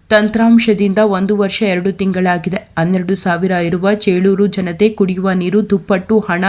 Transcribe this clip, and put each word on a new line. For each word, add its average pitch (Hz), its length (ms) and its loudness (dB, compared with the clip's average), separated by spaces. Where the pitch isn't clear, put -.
ತಂತ್ರಾಂಶದಿಂದ 214 920 2
ಒಂದು 202 380 2
ವರ್ಷ 202 260 -2
ಎರಡು 190 300 0
ತಿಂಗಳಾಗಿದೆ. 185 640 -2
ಹನ್ನೆರಡು 180 580 -2
ಸಾವಿರ 185 360 -2
ಇರುವ 180 440 0
ಚೇಳೂರು 196 520 2
ಜನತೆ 190 420 0
ಕುಡಿಯುವ 190 420 -2
ನೀರು 185 400 0
ದುಪ್ಪಟ್ಟು 196 500 0
ಹಣ 190 280 -2